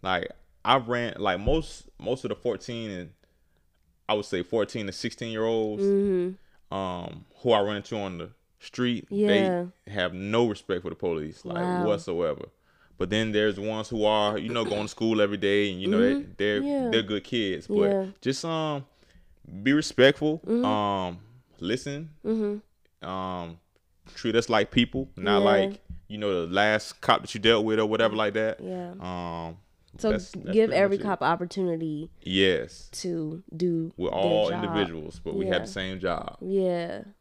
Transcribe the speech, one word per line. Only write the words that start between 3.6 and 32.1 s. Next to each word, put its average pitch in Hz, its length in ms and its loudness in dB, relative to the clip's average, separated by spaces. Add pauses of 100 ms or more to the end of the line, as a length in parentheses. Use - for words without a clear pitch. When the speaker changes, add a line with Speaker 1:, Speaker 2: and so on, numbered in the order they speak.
Speaker 1:
I 107 60 4
would 104 100 -2
say 90 160 -2
fourteen 98 460 -2
to 98 40 -8
sixteen 113 400 -8
year 110 140 -2
olds, 110 380 0
Speaker 2:
Mm-hmm. 190 920 -2
Speaker 1:
um, 90 500 -6 (160)
who 123 100 4
I 107 100 8
run 104 160 0
into 101 180 -8
on 95 220 -4
the 85 140 -10 (280)
street, 123 500 -4
Speaker 2:
Yeah. 196 560 2 (200)
Speaker 1:
they 101 60 -16
have 90 220 -2
no 107 340 2
respect 95 340 -4
for 92 80 -6
the 82 60 -8
police, 80 500 -4
like, - 180 -6
Speaker 2:
Wow. 180 220 0
Speaker 1:
whatsoever. 87 600 -2 (520)
But 90 120 -2
then 110 220 2
there's 104 260 2
ones 107 300 -4
who 110 160 -2
are, 107 340 4
you 95 120 -4
know, 117 160 0
going 104 160 -2
to 107 80 -4
school 113 320 2
every 101 160 2
day, 101 340 4
and, 92 100 -6
you 98 60 -2
know, 208 120 4
Speaker 2:
Mm-hmm. 262 200 4
Speaker 1:
they, 240 260 -4
they're, 208 160 2
Speaker 2:
Yeah. 277 280 0
Speaker 1:
they're 113 140 2
good - 200 -4
kids. 131 440 -2
But 202 80 -2 (160)
Speaker 2:
Yeah. 190 140 0 (140)
Speaker 1:
just, 135 240 -2
um, 156 420 -4 (760)
be 127 80 4
respectful, 151 720 4
Speaker 2:
Mm-hmm. 233 200 0
Speaker 1:
um, 101 540 0 (420)
listen, 139 480 -6 (160)
Speaker 2:
Mm-hmm. 208 840 -6
Speaker 1:
um, 90 520 -6 (560)
treat 113 200 -2
us 117 140 2
like 107 220 4
people, 131 440 2
not 98 240 4
Speaker 2:
Yeah. 101 60 4
Speaker 1:
like, 196 360 2 (280)
you 107 80 -8
know, 101 280 0
the 85 80 -6
last 107 460 2
cop - 220 4
that - 120 -12
you 110 60 -6
dealt 110 240 6
with 110 160 2
or 110 60 4
whatever 110 320 2
like 104 160 2
that. 110 280 0
Speaker 2:
Yeah. 175 380 -8
Speaker 1:
Um, 87 580 -8 (400)
Speaker 2:
So 220 140 0
Speaker 1:
that's, 208 200 -4
that's 185 200 -10
Speaker 2:
give 220 180 4
Speaker 1:
pretty - 40 -2
Speaker 2:
every 196 240 2
Speaker 1:
much 208 80 -6
it. - 20 -2
Speaker 2:
cop 190 140 -2
opportunity 165 880 -2 (120)